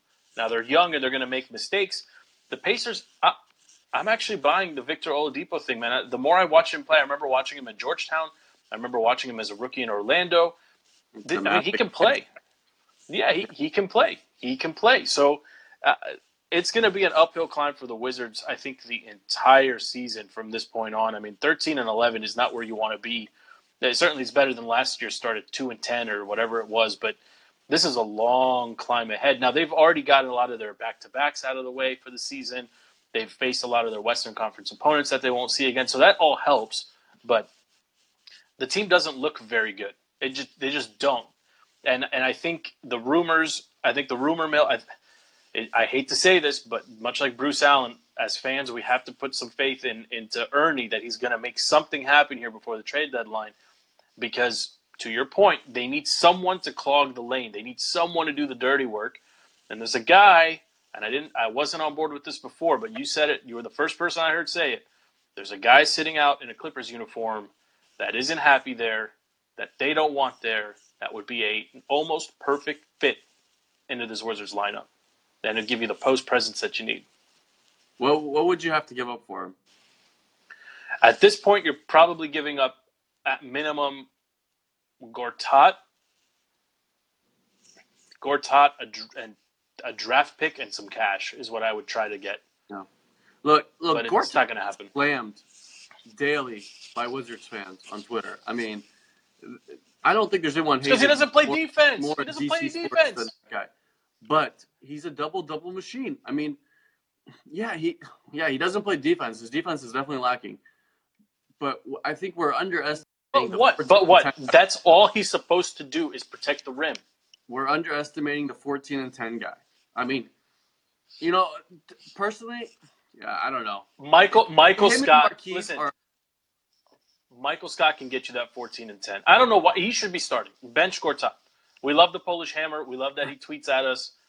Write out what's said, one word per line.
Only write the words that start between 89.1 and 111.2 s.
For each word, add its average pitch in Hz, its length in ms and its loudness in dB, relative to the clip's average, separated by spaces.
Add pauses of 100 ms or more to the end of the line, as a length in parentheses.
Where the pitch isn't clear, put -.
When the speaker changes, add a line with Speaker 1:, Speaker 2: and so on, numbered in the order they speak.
Speaker 1:
and 113 180 -16 (480)
a 123 100 -8
draft 120 440 0
pick 156 200 -4
and 120 160 -12
some 104 140 -14
cash 101 460 -4
is 113 180 -14
what 113 100 -6
I 110 100 -2
would 107 140 -8
try 110 220 -4
to 104 100 -8
get. 98 240 -10 (280)
Speaker 2:
No. 98 180 -14 (560)
Look, 151 240 4 (120)
look, 165 180 0
Speaker 1:
But 117 80 -2
it's 113 80 -2
Speaker 2:
Gortat - 220 0
Speaker 1:
not 127 120 4
gonna 110 140 -6
happen. 101 320 -8
Speaker 2:
slammed 139 480 -2 (720)
daily 131 480 -2 (320)
by 120 120 -4
Wizards 120 380 -10
fans 95 360 -14 (100)
on 104 120 -12
Twitter. 107 440 -8
I 110 60 -8
mean, 110 300 -8 (1200)
I 165 100 4
don't 208 180 2
think 185 120 -2
there's 147 140 -2
anyone 147 220 2
Speaker 1:
It's 135 80 -4
'cause 220 120 4
he 277 80 4
Speaker 2:
hated 294 60 6
Speaker 1:
doesn't 285 180 2
play - 140 6
Speaker 2:
more, 277 100 -2
Speaker 1:
defense. 294 500 2
Speaker 2:
more 147 120 -2
Speaker 1:
He 277 80 -4
doesn't 294 180 -8
Speaker 2:
in 285 60 -4
Speaker 1:
play 320 120 0
Speaker 2:
D 320 80 -4
C 320 100 -10
Speaker 1:
any 339 80 -6
Speaker 2:
sports 320 160 4
than 247 100 2
Speaker 1:
defense. 226 180 -8 (180)
Speaker 2:
that - 20 -16
guy. 101 140 -8 (640)
But 147 380 0 (160)
he's 147 240 -16
a 170 40 -8
double-double 156 640 -8
machine. 190 540 -10
I - 60 -8
mean, 147 260 -4 (920)
yeah, 196 260 -8
he, 165 220 -4 (340)
yeah, 151 180 -2
he 131 80 -4
doesn't 185 260 -2
play 196 140 -2
defense. 135 420 -2
His 113 100 -18
defense 156 340 -6
is 117 100 -16
definitely 139 300 -4
lacking. 120 340 -2 (1000)